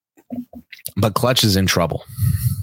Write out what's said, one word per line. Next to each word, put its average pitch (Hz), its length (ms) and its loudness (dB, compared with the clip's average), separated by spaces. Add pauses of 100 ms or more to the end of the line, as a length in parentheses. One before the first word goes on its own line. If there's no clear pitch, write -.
(960)
But 101 180 0
Clutch 123 300 2
is 98 120 2
in 95 100 4
trouble. 82 380 0 (580)